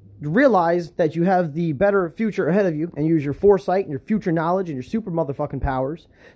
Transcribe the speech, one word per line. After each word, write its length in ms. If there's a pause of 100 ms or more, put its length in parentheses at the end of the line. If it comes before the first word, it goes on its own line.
(200)
realize 720
that 220
you 100
have 280
the 200
better 360
future 400
ahead 180
of 80
you 220
and 100
use 180
your 100
foresight 500
and 60
your 100
future 320
knowledge 360
and 80
your 60
super 280
motherfucking 500
powers 480 (280)